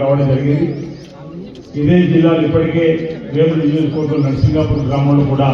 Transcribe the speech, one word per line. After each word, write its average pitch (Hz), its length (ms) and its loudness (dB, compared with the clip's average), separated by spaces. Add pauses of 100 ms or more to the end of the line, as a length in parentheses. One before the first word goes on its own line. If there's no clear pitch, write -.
రావడం 139 280 2
జరిగింది. 147 340 0 (1120)
ఇదే 175 180 4 (140)
జిల్లాలో 165 340 4
ఇప్పటికే 165 380 0 (500)
వేముల 160 320 2
నియోజకవర్గం 151 580 0
నరసింగాపూర్ 147 640 0
గ్రామంలో 143 420 2
కూడా 135 220 0